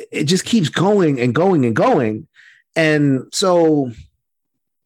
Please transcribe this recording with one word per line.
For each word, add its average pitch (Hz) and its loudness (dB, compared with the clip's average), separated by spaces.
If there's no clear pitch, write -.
It - -8
just 175 -2
keeps 190 0
going 175 0
and 120 -2
going 165 2
and 117 -2
going. 143 0
And 147 2
so 160 2